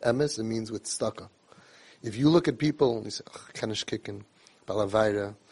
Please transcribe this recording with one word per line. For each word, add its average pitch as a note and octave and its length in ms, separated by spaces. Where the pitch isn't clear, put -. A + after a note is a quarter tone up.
emes, C3 360
it A2 60
means A2+ 260
with G#2 140
tzedakah. - 440
If A2 140
you C#3+ 140
look E3+ 160
at B2 120
people, C#3+ 380
and G#2+ 80
you G#2+ 60
say, - 140
"Ugh, - 60
Kenish A2 320
kicking, G2+ 400
balavayra, G#2 680